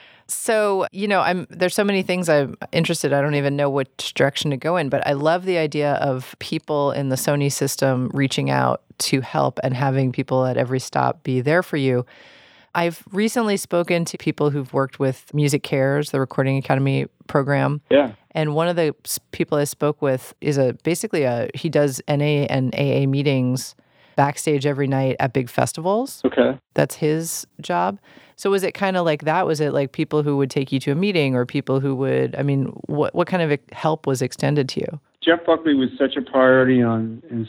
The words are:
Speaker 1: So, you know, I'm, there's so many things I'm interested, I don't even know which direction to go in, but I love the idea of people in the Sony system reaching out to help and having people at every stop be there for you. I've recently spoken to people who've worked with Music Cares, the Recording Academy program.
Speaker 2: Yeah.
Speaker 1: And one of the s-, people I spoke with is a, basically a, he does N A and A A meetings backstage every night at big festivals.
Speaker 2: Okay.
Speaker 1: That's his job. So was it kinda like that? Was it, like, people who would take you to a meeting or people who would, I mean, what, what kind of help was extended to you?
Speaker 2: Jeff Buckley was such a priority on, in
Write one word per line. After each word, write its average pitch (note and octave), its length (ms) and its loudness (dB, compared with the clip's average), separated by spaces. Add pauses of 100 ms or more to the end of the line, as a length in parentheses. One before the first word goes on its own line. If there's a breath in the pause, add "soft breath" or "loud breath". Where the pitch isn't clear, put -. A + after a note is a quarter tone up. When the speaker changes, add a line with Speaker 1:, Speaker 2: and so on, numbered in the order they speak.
(260 soft breath)
Speaker 1:
So, G#3 640 -2
you G3 160 -6
know, G3+ 140 2
I'm, F3+ 280 0
there's F3+ 280 -2
so G#3+ 80 2
many G3 180 2
things F3+ 260 -2
I'm D3 280 2 (160)
interested, D#3+ 400 0
I C#3+ 80 2
don't D3 160 0
even C#3 180 0
know C#3+ 160 0
which - 440 -4
direction C#3 360 2
to C#3 60 0
go D#3 200 -2
in, D#3 120 0
but C#3 180 -2
I D3 60 2
love D#3 320 2
the F#3 140 0
idea D3 340 0
of C3+ 480 -2
people D3 500 -2
in C#3 180 -2
the B2+ 80 0
Sony C#3+ 360 0
system C3+ 600 0
reaching C#3 380 0
out C3 320 0 (160)
to - 220 0
help C3+ 420 -2
and C3 120 -2
having C3+ 360 0
people C3 340 0
at B2+ 120 -2
every B2+ 240 0
stop C3 420 -2
be B2+ 180 -2
there D3+ 220 2
for - 140 -6
you. B2+ 280 2 (720 soft breath)
I've E3+ 360 -2
recently G#3+ 440 0
spoken F3 500 0
to - 120 -10
people D3 320 0
who've C#3 220 -4
worked C3+ 260 -2
with C3+ 340 -4
Music D3 300 0
Cares, C#3 480 0
the C3+ 80 -2
Recording C3+ 380 0
Academy C3+ 500 0 (220)
program. C#3 600 0
Speaker 2:
Yeah. C3 260 4 (180)
Speaker 1:
And D3+ 240 -2
one E3 100 2
of F3 80 0
the E3 300 0
s-, - 160 -8 (100)
people D#3 280 -2
I C#3+ 40 2
spoke D3 400 -2
with C3+ 380 -2
is C#3+ 180 0
a, B2+ 240 2
basically F3 400 -2
a, A#2+ 320 0
he - 140 -6
does D3 400 2
N C#3+ 120 0
A D3 280 2
and C3 260 0
A C#3 300 2
A - 20 2
meetings C3+ 680 0 (400 soft breath)
backstage C#3+ 500 2
every C#3+ 220 0
night C3+ 320 2
at C3+ 120 0
big B2+ 160 0
festivals. F#3 760 -2
Speaker 2:
Okay. - 340 2 (160)
Speaker 1:
That's C#3 220 -8
his D#3+ 500 -4 (140)
job. F3+ 400 -2 (340 soft breath)
So - 160 -2
was G3 140 2
it - 100 -4
kinda F#3+ 280 0
like D#3 200 0
that? D#3+ 240 0
Was D3+ 140 0
it, D3 120 0
like, C#3 200 0
people D3+ 320 -2
who D3 140 0
would C3+ 120 0
take C3+ 220 -4
you C3+ 80 0
to D3 100 -2
a C#3 60 0
meeting E3 400 0
or B2 100 0
people C3+ 320 -2
who C3+ 160 -2
would, C3 400 0
I - 80 -4
mean, C#3 240 0 (200)
what, D3 280 -2
what E3+ 140 0
kind E3+ 240 0
of C#3+ 40 4 (140)
help - 380 -2
was C3 120 0
extended C#3 500 0
to - 100 -6
you? - 200 -6 (240)
Speaker 2:
Jeff E3 220 2
Buckley D#3+ 280 2
was C3 140 2 (100)
such C3+ 180 0
a C#3 60 -2
priority B2+ 600 4
on, A2+ 480 -2
in A2+ 180 -6